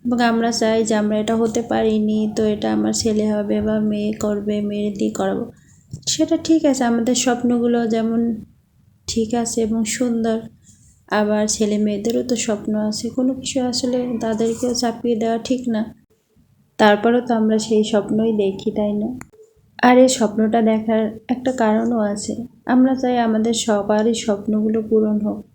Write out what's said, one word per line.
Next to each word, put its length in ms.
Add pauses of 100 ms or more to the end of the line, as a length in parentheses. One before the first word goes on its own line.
এবং 200
আমরা 300
চাই 320
যে 120
আমরা 240
এটা 160
হতে 280
পারিনি, 560 (140)
তো 120
এটা 260
আমার 220
ছেলে 340
হবে 340
বা 200
মেয়ে 300 (100)
করবে, 400
মেয়ের 360
দিয়ে 160
করাবো। 300 (640)
সেটা 360
ঠিক 220
আছে, 180
আমাদের 320
স্বপ্নগুলো 720
যেমন 340 (840)
ঠিক 260
আছে 280
এবং 260
সুন্দর, 500 (720)
আবার 380
ছেলে 300
মেয়েদেরও 460
তো 140
স্বপ্ন 360 (100)
আছে, 260
কোনো 240
কিছু 300
আসলে 340 (240)
তাদেরকেও 540
চাপিয়ে 400
দেওয়া 280
ঠিক 240
না। 140 (1000)
তারপরেও 460
তো 80
আমরা 260
সেই 240
স্বপ্নই 540
দেখি, 380
তাই 180
না? 160 (720)
আর 180
এই 120
স্বপ্নটা 520
দেখার 420 (240)
একটা 280
কারণও 500
আছে, 280 (340)
আমরা 280
চাই 240
আমাদের 420
সবারই 540
স্বপ্নগুলো 680
পূরণ 400
হোক 160 (160)